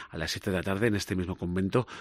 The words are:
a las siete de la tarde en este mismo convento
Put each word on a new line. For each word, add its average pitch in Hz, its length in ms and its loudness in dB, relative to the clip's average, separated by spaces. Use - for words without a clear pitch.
a 82 80 -10
las 80 140 -2
siete - 200 -4
de 92 60 4
la 82 60 0
tarde 98 240 2
en 104 80 4
este 98 200 0
mismo 90 200 0
convento 95 500 2